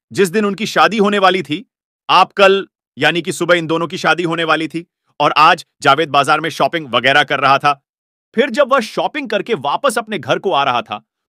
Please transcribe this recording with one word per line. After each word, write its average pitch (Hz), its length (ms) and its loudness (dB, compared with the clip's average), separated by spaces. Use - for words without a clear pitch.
जिस 180 160 2
दिन 208 160 -2
उनकी 202 220 -4
शादी 175 320 0
होने 202 200 2
वाली 190 240 2
थी। 156 220 -8
आप 175 240 2
कल, 196 340 2
यानी 156 260 -2
कि 156 100 -6
सुबह 175 220 0
इन 165 120 0
दोनों 165 200 -2
की 170 120 -10
शादी 160 240 0
होने 165 220 -2
वाली 156 240 -2
थी 165 180 -10
और 151 160 2
आज 160 280 6
जावेद 147 260 2
बाजार 143 320 2
में 156 100 -6
शॉपिंग 147 380 -4
वगैरह 131 360 2
कर 139 160 -4
रहा 135 180 4
था। 143 140 0
फिर 262 140 0
जब 254 220 0
वह 269 80 2
शॉपिंग 220 500 -6
करके 220 260 -4
वापस 170 420 -4
अपने 220 200 -8
घर 151 200 -2
को 190 140 -4
आ 143 120 0
रहा 123 180 0
था, 110 200 -12